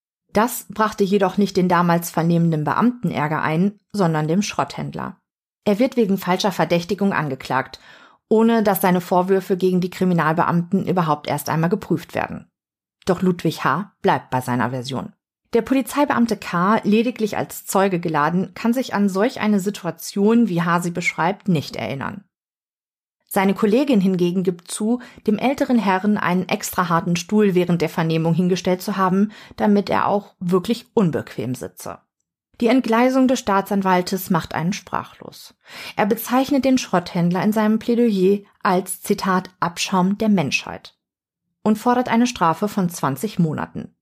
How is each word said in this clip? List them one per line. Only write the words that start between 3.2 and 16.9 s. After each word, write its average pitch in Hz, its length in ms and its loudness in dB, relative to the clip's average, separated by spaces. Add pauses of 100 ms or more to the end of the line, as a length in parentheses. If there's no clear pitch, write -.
ein, 175 380 0 (120)
sondern 160 360 0
dem 180 160 2
Schrotthändler. - 720 -6 (480)
Er 202 140 2
wird 262 180 0
wegen 196 220 2
falscher 180 320 -2
Verdächtigung 175 600 0
angeklagt 131 680 -4 (500)
ohne 226 340 4
dass 202 180 2
seine 180 200 4
Vorwürfe 185 560 0
gegen 185 240 2
die 180 80 -2
Kriminalbeamten 170 1000 0
überhaupt 160 400 0
erst 143 220 -2
einmal 160 200 0
geprüft - 460 -2
werden. - 340 -6 (560)
Doch 175 160 0
Ludwig 175 420 -2
H. 151 380 -2
bleibt 160 280 0
bei 127 100 -2
seiner 123 300 -2
Version. 127 440 -8 (400)
Der 233 100 2
Polizeibeamte 247 760 0
K, 185 460 0
lediglich 214 520 0